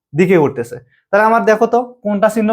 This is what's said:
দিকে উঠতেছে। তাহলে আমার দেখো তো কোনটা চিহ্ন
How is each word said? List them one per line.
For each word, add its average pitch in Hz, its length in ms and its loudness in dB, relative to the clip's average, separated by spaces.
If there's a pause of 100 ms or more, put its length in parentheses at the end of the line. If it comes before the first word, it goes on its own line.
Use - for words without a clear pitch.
(180)
দিকে 185 260 2
উঠতেছে। - 320 -6 (320)
তাহলে 208 200 2
আমার 226 160 2
দেখো 220 300 2
তো 240 40 2 (240)
কোনটা 208 320 -2
চিহ্ন 220 180 0